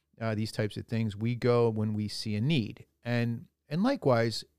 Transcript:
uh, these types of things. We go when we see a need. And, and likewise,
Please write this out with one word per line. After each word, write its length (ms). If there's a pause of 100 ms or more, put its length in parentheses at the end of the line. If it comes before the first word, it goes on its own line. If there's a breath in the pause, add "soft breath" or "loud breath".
(200 loud breath)
uh, 140
these 180
types 240
of 100
things. 300
We 180
go 340
when 240
we 160
see 260
a 60
need. 460 (180)
And, 420 (220)
and 140
likewise, 600 (140)